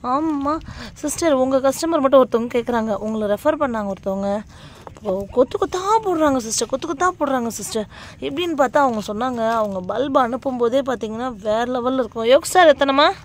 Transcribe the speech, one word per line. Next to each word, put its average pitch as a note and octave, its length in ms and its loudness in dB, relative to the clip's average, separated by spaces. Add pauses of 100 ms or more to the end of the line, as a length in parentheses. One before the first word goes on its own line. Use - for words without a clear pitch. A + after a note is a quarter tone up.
(140)
ஆமா D4 380 0 (480)
சிஸ்டர், D4+ 420 0
உங்க C4+ 220 2
கஸ்டமர் D4+ 380 0
மட்டும் C4+ 200 8
ஒருத்தவங்க A#3+ 340 0
கேக்குறாங்க, A#3 360 0 (120)
உங்களை A3 260 -4
ரெஃபர் D4 320 0
பண்ணாங்க G#3+ 300 -2
ஒருத்தவங்க. G3 360 -4 (760)
ஓ, F#3+ 80 0 (220)
கொத்து C4 260 2
கொத்தா F#4 180 -2 (240)
போடுறாங்க D#4 400 2
சிஸ்டர், A3+ 280 -4
கொத்து C4+ 180 -4
கொத்தா F4 180 0 (120)
போடுறாங்க C4 360 0
சிஸ்டர். G#3 320 -6 (380)
எப்படின்னு D#4 340 -4
பார்த்தா C#4+ 260 2
அவங்க A3 220 -2
சொன்னாங்க, A#3 320 -4 (200)
அவங்க G3 200 -2 (100)
பல்ப் C4+ 340 -2
அனுப்பும் B3 380 -6
போதே A#3+ 280 0
பார்த்தீங்கன்னா A3+ 380 -6 (180)
வேற A3 180 0 (120)
லெவல்ல B3+ 280 -2
இருக்கும். A3+ 280 -4
யோக் D#4+ 180 6
ஸ்டார் E4+ 240 8
எத்தனைமா? C#4 320 4 (180)